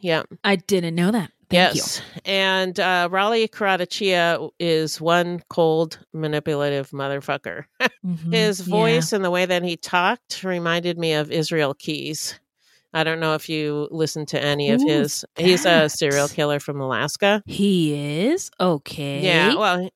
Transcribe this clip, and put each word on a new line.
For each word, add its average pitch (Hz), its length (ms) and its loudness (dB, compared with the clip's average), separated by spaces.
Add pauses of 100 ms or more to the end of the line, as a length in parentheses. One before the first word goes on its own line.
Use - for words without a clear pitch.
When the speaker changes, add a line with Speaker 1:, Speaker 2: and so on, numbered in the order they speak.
Speaker 1:
Yeah. 160 220 0 (200)
Speaker 2:
I 202 140 2
didn't 170 380 -2
know 175 160 2
that. 220 200 -2 (200)
Thank 180 240 4
you. 147 80 -2
Speaker 1:
Yes. - 180 -6 (240)
And, 190 560 0
uh, 180 300 2
Raleigh 214 360 2
Caratachia 180 1120 0
is 160 440 0
one 170 480 2
cold, 160 480 2 (160)
manipulative 147 760 -2
motherfucker. 139 760 -6 (160)
<laughs> 254 80 2 (160)
Speaker 2:
Mm-hmm. 170 280 -4
Speaker 1:
His 202 340 0
Speaker 2:
Yeah. 180 60 -4
Speaker 1:
voice 220 400 2
and 196 120 0
the 175 60 0
way 180 160 2
that 175 160 0
he 175 140 -4
talked - 680 -2
reminded 175 560 -2
me 165 140 0
of 151 180 0
Israel 156 420 0
Keys. 151 640 -8 (560)
I 160 120 0
don't 160 160 -2
know 160 140 0
if - 140 -6
you 151 440 -4
listened 156 360 -2
to 143 140 -2
any 143 280 0
of 240 100 4
Speaker 2:
Who's 285 100 4
Speaker 1:
his. 226 340 0 (140)
He's 175 220 4
a 190 80 2 (180)
Speaker 2:
that? 151 60 -4
Speaker 1:
serial 143 340 2
killer 147 320 0
from 143 220 -6
Alaska. 143 680 0
Speaker 2:
He 180 480 2 (320)
is? 339 320 -2
Okay. 143 680 -2
Speaker 1:
Yeah, 160 300 4
well, 185 420 0